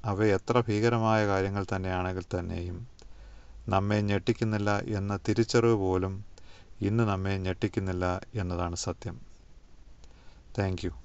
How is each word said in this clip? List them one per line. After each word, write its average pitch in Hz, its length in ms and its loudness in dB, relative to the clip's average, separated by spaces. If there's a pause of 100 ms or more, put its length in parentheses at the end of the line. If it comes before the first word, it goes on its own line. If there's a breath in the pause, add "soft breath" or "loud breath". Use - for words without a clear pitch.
അവ 104 220 2
എത്ര 107 340 4
ഭീകരമായ 110 680 4
കാര്യങ്ങൾ 98 360 2
തന്നെയാണെങ്കിൽ 92 640 -2
തന്നെയും 87 520 -4 (880 soft breath)
നമ്മെ 101 340 4
ഞെട്ടിക്കുന്നില്ല 104 720 2 (180)
എന്ന 101 280 -2
തിരിച്ചറിവ് 113 600 4
പോലും 95 360 2 (680 loud breath)
ഇന്ന് 110 220 2
നമ്മെ 98 340 0
ഞെട്ടിക്കുന്നില്ല 92 680 0 (300)
എന്നതാണ് 87 400 -2
സത്യം. - 400 -6 (1400 soft breath)
Thank 95 300 0
you. 90 100 -4 (120)